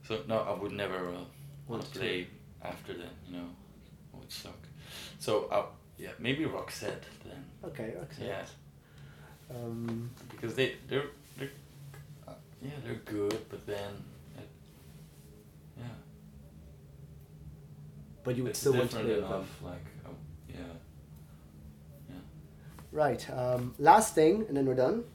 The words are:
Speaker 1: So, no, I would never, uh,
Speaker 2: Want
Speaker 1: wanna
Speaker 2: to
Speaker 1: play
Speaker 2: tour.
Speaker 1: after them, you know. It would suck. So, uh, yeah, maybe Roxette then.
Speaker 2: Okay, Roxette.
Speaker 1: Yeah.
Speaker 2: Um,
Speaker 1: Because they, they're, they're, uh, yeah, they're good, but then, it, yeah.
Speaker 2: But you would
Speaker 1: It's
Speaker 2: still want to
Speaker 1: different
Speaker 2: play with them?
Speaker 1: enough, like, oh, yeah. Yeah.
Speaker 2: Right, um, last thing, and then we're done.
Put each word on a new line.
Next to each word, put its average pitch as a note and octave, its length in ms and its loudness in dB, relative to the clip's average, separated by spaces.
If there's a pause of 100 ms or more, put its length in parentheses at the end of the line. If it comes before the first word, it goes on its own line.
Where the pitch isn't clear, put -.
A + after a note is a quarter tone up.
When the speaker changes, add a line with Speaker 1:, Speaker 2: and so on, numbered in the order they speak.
Speaker 1:
So, A2 220 0
no, A2+ 120 4
I - 140 2
would G2 200 -2
never, F#2+ 340 0
uh, F2+ 40 -2
Speaker 2:
Want F2+ 160 -6 (400)
Speaker 1:
wanna A2+ 160 -4
Speaker 2:
to - 60 -8 (100)
Speaker 1:
play F2+ 240 0
Speaker 2:
tour. - 480 -10
Speaker 1:
after F2+ 220 -8
them, F2 160 -8 (160)
you F2+ 120 -8
know. F2 100 -6 (680)
It - 60 -12
would - 120 -14
suck. - 260 -10 (600)
So, G#2+ 260 4
uh, - 220 4 (300)
yeah, - 120 -10 (100)
maybe C#3 240 2
Roxette - 600 -4 (200)
then. C3 220 -12 (180)
Speaker 2:
Okay, A#2 340 -4
Roxette. - 300 -8
Speaker 1:
Yeah. F#2+ 160 -4 (1120)
Speaker 2:
Um, A#2 540 -2 (200)
Speaker 1:
Because A2+ 260 -4
they, C3 200 4 (140)
they're, C#3 160 2 (320)
they're, C#3 140 -6 (760)
uh, - 60 -12 (280)
yeah, C3+ 100 -6 (120)
they're A#2 120 -4 (100)
good, G#2+ 340 2 (100)
but G2 160 -8
then, G2+ 380 -4 (340)
it, - 120 -14 (1300)
yeah. A#2+ 80 -10 (2500)
Speaker 2:
But B2 100 4
you B2+ 80 2
would A#2 60 2
Speaker 1:
It's - 100 -2
Speaker 2:
still C3+ 140 8
want B2 180 8
to A#2+ 60 -2
Speaker 1:
different A2+ 100 2
Speaker 2:
play A2 140 6
with F#2+ 80 -2
them? F#2+ 80 2
Speaker 1:
enough, - 260 -6
like, F2 220 -8 (200)
oh, - 40 -10 (400)
yeah. - 60 -10 (1500)
Yeah. F#2 60 -12 (760)
Speaker 2:
Right, C#3+ 380 4
um, B2 500 2
last F#3+ 360 12
thing, F3+ 340 10
and C#3 80 2
then C3+ 80 8
we're B2+ 100 6
done. A3 400 6